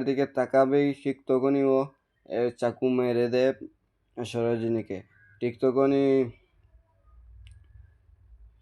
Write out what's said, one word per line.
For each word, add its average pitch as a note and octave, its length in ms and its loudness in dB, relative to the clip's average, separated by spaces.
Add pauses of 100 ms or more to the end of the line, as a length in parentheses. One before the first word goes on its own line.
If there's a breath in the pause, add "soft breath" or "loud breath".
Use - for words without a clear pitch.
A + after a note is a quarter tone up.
দিকে C3+ 200 0
তাকাবেই, C3+ 680 2
ঠিক C3+ 240 -6 (100)
তখনই C#3 360 2
ও, C3+ 160 2 (460)
এ, A2 160 -6 (160)
চাকু A#2+ 320 -2
মেরে B2 380 0
দেয় B2+ 240 2 (680)
সরোজিনীকে। A2+ 800 -4 (440)
ঠিক A#2+ 180 -4
তখনই C#3 480 2 (2500)